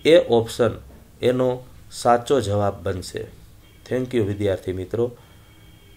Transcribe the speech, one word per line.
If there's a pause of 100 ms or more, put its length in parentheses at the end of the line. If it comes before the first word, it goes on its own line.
એ (100)
ઓપ્શન (520)
એનો (280)
સાચો
જવાબ
બનશે. (640)
Thank
you
વિદ્યાર્થી
મિત્રો. (840)